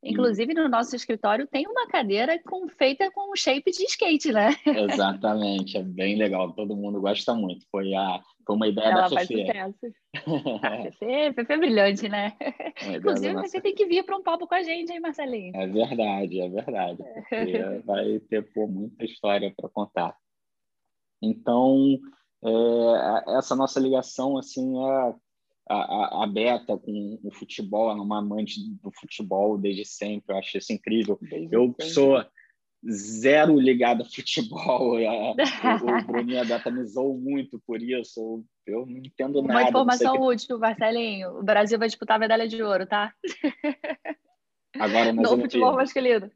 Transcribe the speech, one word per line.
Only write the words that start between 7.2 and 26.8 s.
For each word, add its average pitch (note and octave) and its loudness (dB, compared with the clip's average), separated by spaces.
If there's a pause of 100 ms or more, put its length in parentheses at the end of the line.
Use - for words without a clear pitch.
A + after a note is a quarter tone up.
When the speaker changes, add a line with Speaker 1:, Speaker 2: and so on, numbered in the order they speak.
Speaker 1:
muito. F#2+ -4
Foi G2 -2
a, F#2+ -2 (240)
foi G#2 0
uma G#2+ 2
ideia G#2+ 0
Speaker 2:
Ela F3+ 6
Speaker 1:
da F#3 4
Speaker 2:
faz F3+ 0
Speaker 1:
Fefe. G#3 -2
Speaker 2:
sucesso. G3+ -6 (200)
Speaker 1:
<laughs> C#3+ -4
Speaker 2:
A - -4
Fefe, C4+ -2
Fefe A#3+ -2
é D4+ 2
brilhante, G#3 4
né? G#3 -4
Speaker 1:
Uma - -8
ideia - -
Speaker 2:
Inclusive, D4+ 0
Speaker 1:
da G4 -4
Speaker 2:
você - -4
Speaker 1:
nossa F#4+ -6
Speaker 2:
tem G4 -2
que G#4 2
vir F4+ 2
pra G4 -6
um F#4+ -8
papo E4+ -2
com F4 -2
a F#4 2
gente, E4 -6
hein, E4+ -10
Marcelinho? B3+ -8
Speaker 1:
É - -4
verdade, G2+ 0
é F2+ -4
verdade. F#2 -4 (160)
Speaker 2:
<laughs> A3+ -16
Speaker 1:
Porque F#2 -4
vai G#2 0
ter, - -4
pô, G#2+ 0
muita G2+ -8
história G2+ -2
pra - -12
contar. G#2 -6 (1040)
Então, C3 4 (440)
é, A2+ -2
a, A#2 4 (140)
essa C3+ -2
nossa C3+ 0
ligação, C3 0
assim, C3 -6
é C3 0 (540)
a, G2+ -2
a, G2 -2
aberta A2 0
com G#2 -8